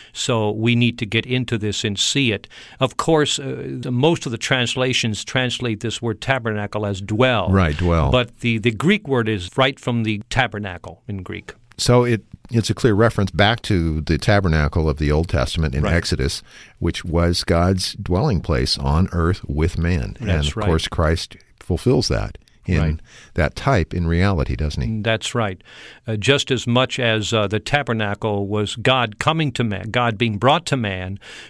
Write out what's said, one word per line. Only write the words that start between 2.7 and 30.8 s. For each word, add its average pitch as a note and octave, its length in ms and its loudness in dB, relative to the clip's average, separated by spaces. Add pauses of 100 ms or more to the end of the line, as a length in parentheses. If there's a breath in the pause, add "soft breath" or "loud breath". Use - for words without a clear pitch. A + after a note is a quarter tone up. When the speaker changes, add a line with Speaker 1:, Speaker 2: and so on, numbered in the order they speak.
Speaker 1:
Of E3 160 0
course, D3+ 420 2
uh, C3 260 -8 (180)
the, C3 100 -6
most C#3+ 340 2
of C3 60 -6
the A2+ 60 -6
translations B2+ 880 0
translate B2 560 -2
this A2+ 200 -6
word A#2 200 -4
tabernacle G#2+ 640 -2
as G2 160 -2
dwell. G#2+ 480 2
Speaker 2:
Right, F2+ 260 4
dwell. E2 360 2
Speaker 1:
But B2 280 0
the, A2+ 200 0
the A2+ 120 2
Greek D3+ 380 0
word A#2+ 180 0
is F#2 300 -2
right C3+ 200 2
from A#2+ 260 -2
the G#2+ 260 -2
tabernacle G#2 760 -4
in G2 160 -8
Greek. F#2 320 -12 (240)
Speaker 2:
So B2 280 4
it, A#2 180 0 (260)
it's A#2 200 2
a A2 40 2
clear A2+ 200 4
reference G#2 380 2
back G#2 320 2
to E2 360 0
the D2+ 180 0
tabernacle D#2+ 720 2
of D2 120 0
the D2 120 2
Old D#2+ 160 2
Testament C#2+ 480 0
in D2 80 0
Speaker 1:
Right. G2 120 2
Speaker 2:
Exodus, D2+ 460 -2 (380 loud breath)
which - 240 -2
was E2+ 400 0
God's F2+ 580 2
dwelling F#2+ 380 0
place C2 380 -2
on D2 340 2
earth E2+ 380 0
with D#2 280 0
man. E2 440 -2
Speaker 1:
That's E2+ 100 -2
Speaker 2:
And D2 160 0
of D2 80 -4
Speaker 1:
right. G#2+ 100 -4
Speaker 2:
course, D#2+ 220 0
Christ - 480 -2 (240)
fulfills A#2+ 480 0
that G#1 300 -4 (300 soft breath)
in E2 120 2
Speaker 1:
Right. D#2 200 0 (360 loud breath)
Speaker 2:
that D#2 200 0
type A#2 380 0
in F2 140 -2
reality, E2+ 480 2
doesn't D2+ 260 -4
he? A2 220 -4
Speaker 1:
That's A2+ 320 -2
right. G#2 260 -4 (460 loud breath)
Uh, A2 80 -4
just C3+ 340 2
as B2 160 -2
much B2 320 2
as, A2 340 0
uh, G#2+ 140 2
the G#2 140 -2
tabernacle G#2+ 880 -2
was G#2 280 -2
God A#2+ 440 0
coming D#3 320 0
to B2 120 -2
man, G2+ 280 -4
God A#2 260 0
being G#2+ 220 0
brought D3 260 4
to D3 100 -2
man, G2 440 -4 (300 loud breath)